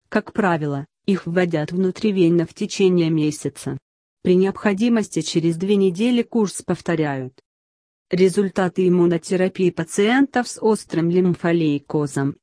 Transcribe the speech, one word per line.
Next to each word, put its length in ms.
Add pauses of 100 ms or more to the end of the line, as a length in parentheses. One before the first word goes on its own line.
Как 240
правило, 540 (200)
их 220
вводят 460
внутривенно 720
в 80
течение 560
месяца. 680 (460)
При 120
необходимости 840
через 360
две 180
недели 460
курс 400
повторяют. 720 (760)
Результаты 800
иммунотерапии 800
пациентов 800
с 140
острым 480
лимфолейкозом, 1300